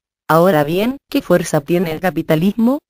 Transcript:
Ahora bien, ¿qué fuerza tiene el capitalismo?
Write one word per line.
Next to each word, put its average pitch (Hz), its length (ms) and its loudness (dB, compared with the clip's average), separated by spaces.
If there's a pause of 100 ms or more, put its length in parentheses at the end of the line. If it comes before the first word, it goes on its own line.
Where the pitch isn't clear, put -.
(260)
Ahora 160 380 4
bien, 202 320 -4 (140)
¿qué 277 100 -2
fuerza 175 400 0
tiene 175 320 -2
el 156 80 -10
capitalismo? 185 800 -2 (120)